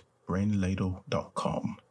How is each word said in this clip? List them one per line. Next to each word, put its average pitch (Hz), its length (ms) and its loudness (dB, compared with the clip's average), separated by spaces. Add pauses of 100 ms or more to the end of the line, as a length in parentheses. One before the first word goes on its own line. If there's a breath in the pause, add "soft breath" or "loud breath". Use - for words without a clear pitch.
(280)
brainladle 95 800 2
dot - 260 -2
com. - 440 -2 (120)